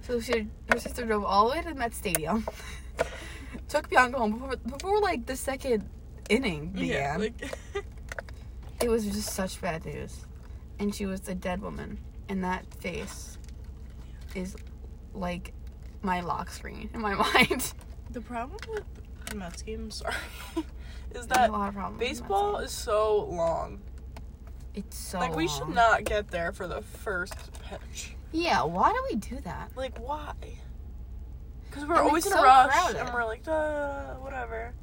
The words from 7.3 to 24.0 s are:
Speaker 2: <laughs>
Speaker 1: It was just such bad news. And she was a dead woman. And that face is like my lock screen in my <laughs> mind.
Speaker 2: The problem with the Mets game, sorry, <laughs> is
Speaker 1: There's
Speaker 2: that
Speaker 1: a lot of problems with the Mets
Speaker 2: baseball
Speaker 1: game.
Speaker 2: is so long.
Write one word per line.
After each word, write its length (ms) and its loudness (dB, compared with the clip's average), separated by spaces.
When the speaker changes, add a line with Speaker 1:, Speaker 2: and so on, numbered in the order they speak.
Speaker 2:
<laughs> 960 -10
Speaker 1:
It 80 4
was 160 4
just 280 -2
such 280 -2
bad 240 -2
news. 400 -8
And 140 2
she 120 -4
was 240 -4
a 60 -2
dead 260 -2
woman. 380 -6
And 140 0
that 300 -2
face 640 -8
is 220 -4
like 400 -4
my 200 2
lock 280 -4
screen 460 -8
in 40 -4
my 140 0
<laughs> 200 4
mind. 380 6
Speaker 2:
The 120 -6
problem 380 -6
with 140 -4
the 60 -6
Mets 260 -8
game, 300 -6
sorry, 240 -4
<laughs> 220 -10
is 60 -2
Speaker 1:
There's 160 -8
Speaker 2:
that 240 8
Speaker 1:
a 20 0
lot 160 0
of 60 -6
problems 240 -6
with 100 0
the 60 -2
Mets 60 -6
Speaker 2:
baseball 340 2
Speaker 1:
game. 100 -4
Speaker 2:
is 60 -8
so 540 4
long. 540 0